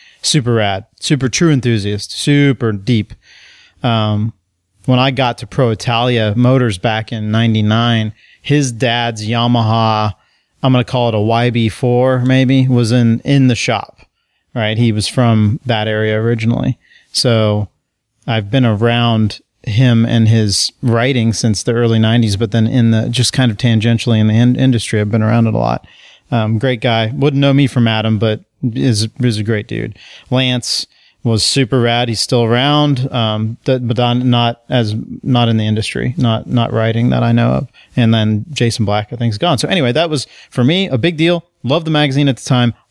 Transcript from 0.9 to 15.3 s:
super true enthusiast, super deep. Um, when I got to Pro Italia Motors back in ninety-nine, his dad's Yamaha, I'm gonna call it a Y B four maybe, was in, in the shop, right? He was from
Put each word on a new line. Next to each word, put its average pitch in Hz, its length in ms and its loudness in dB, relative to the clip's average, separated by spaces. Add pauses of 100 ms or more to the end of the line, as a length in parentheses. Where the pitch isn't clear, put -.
super 131 300 -2
true 165 220 2
enthusiast, 104 600 -2
super 143 600 0
deep. 107 420 -2 (720)
Um, 110 500 0 (520)
when 127 120 2
I 131 140 2
got 123 280 -2
to 117 60 -14
Pro 123 240 0
Italia 113 680 0
Motors 123 440 2
back 110 320 -4
in 107 180 -6
ninety-nine, 110 840 2 (280)
his 143 300 0
dad's 117 560 -2
Yamaha, 113 880 2 (480)
I'm 135 80 2
gonna 123 120 4
call 120 260 -2
it 110 40 0
a 107 60 0
Y 117 320 0
B 113 180 0
four 127 560 0
maybe, 131 420 2
was 120 240 2
in, 117 280 2
in 135 300 2
the 117 60 2
shop, - 440 -4 (560)
right? 110 240 -2
He 117 120 2
was 104 160 -2
from 110 560 2